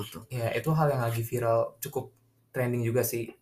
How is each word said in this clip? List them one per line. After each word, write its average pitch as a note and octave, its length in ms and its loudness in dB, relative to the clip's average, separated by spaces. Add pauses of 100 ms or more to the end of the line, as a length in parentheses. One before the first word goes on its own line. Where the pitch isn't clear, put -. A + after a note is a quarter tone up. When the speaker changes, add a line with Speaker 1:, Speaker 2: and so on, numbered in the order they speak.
Speaker 1:
tuh. - 260 -10
Speaker 2:
Ya, A#2 220 -2
itu A#2 180 0
hal D#3 180 4
yang C3 140 2
lagi A#2 200 0
viral, A#2 560 2
cukup - 360 -6 (360)
trending B2 340 0
juga A#2 180 2
sih A#2 240 -2 (160)